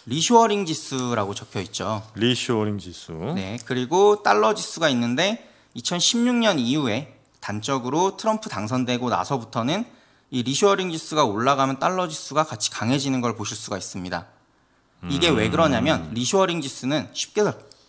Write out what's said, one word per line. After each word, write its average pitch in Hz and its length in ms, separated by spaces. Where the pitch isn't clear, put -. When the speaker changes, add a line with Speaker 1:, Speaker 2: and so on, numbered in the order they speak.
Speaker 1:
리쇼어링 208 600
지수라고 123 680
적혀 - 260
있죠. 104 420
Speaker 2:
리쇼어링 107 640
지수. 87 320
Speaker 1:
네, 98 280
그리고 175 600
달러 208 300
지수가 - 340
있는데 131 600
이천십육 233 600
년 214 240
이후에 127 580
단적으로 135 760
트럼프 220 320
당선되고 123 600
나서부터는 120 760
이 127 100
리쇼어링 185 480
지수가 156 340
올라가면 135 540
달러 180 300
지수가 151 360
같이 - 260
강해지는 131 500
걸 120 160
보실 104 200
수가 - 220
있습니다. 90 480
이게 170 220
왜 110 160
Speaker 2:
음. - 40
Speaker 1:
그러냐면 127 640
리쇼어링 170 480
지수는 139 520
쉽게 - 300
설-, 170 160